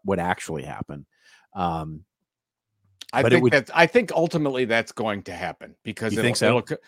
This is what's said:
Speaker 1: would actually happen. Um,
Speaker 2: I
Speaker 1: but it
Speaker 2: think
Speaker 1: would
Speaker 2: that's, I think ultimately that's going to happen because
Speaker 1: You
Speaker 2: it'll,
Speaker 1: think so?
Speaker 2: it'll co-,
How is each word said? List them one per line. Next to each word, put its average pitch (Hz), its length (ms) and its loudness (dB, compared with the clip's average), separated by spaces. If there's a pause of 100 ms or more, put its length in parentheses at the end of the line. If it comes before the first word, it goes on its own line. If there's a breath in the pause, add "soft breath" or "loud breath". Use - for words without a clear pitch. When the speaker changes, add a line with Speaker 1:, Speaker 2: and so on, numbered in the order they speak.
Speaker 1:
would 98 140 0
actually 85 440 -4
happen. 71 420 -14 (480 soft breath)
Um, 82 500 -4 (1120)
Speaker 2:
I 123 80 2
Speaker 1:
but 117 100 2
it 123 40 8
Speaker 2:
think 123 80 4
Speaker 1:
would 123 100 4
Speaker 2:
that's, 135 200 0
I 170 120 6
think 196 260 2
ultimately 151 540 0
that's 113 260 0
going 104 320 -4
to 95 100 -12
happen 87 500 -10
because 110 300 -6
Speaker 1:
You 104 60 -2
Speaker 2:
it'll, 110 80 2
Speaker 1:
think 120 100 0
so? 113 100 2
Speaker 2:
it'll 117 160 4
co-, - 140 -8 (100)